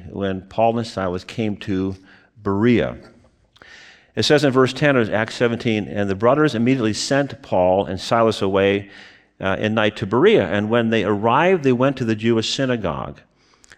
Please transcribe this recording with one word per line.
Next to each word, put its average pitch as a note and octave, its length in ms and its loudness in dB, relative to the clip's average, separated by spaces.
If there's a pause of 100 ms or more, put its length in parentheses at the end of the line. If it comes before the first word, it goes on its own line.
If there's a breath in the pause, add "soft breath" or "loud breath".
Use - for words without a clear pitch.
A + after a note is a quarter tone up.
(100)
when F#2+ 320 -6
Paul A2+ 360 0
and A2+ 80 -4
Silas F#2 380 -6
came G#2+ 340 -6
to F#2+ 380 -4 (460 soft breath)
Berea. G2+ 560 2 (1160 loud breath)
It A2 100 -2
says D3+ 200 4
in C#3 80 2
verse B2+ 220 2
ten C#3+ 220 2
of A2+ 160 0
Acts A2 240 -4
seventeen, A2+ 520 -2
"And G2+ 220 -4
the G2 40 -2
brothers C#3 400 2
immediately A#2+ 380 0
sent C#3 500 -4
Paul F#2 440 2
and F#2 120 -8
Silas A2+ 440 0
away, G2 480 0 (500 loud breath)
uh, F#2+ 180 -2
in A2 160 -2
night G#2+ 220 0
to A2 100 -4
Berea. C3 400 4
And G#2 240 -2
when A#2 200 2
they A2+ 120 0
arrived, B2 600 0
they C3+ 80 4
went C3 240 0
to C3 80 -6
the A2+ 100 0
Jewish A2 400 0
synagogue. G2+ 680 -4 (580 soft breath)